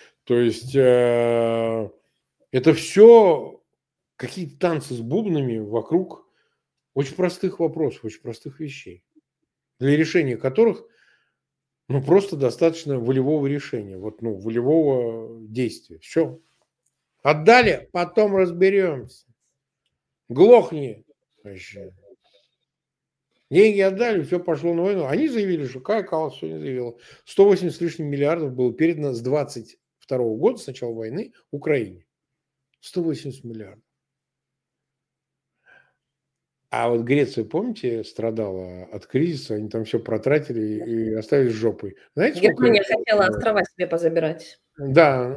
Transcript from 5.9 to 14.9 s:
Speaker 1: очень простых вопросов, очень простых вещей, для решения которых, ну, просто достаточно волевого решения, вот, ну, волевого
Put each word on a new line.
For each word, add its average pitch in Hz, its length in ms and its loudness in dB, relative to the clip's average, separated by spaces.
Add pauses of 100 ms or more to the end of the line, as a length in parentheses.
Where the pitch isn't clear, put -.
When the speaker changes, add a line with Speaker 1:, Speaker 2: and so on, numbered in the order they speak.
Speaker 1:
очень 139 220 -4
простых 180 440 -4
вопросов, 156 440 -4
очень - 180 -12
простых 135 380 -14
вещей, 135 440 -14 (760)
для 139 160 4
решения 156 420 0
которых, 208 460 0 (1040)
ну, 135 140 -2
просто 185 340 2
достаточно 143 640 0
волевого 131 480 0
решения, 110 500 -8
вот, 104 240 -12
ну, 113 140 -6
волевого 117 1120 -2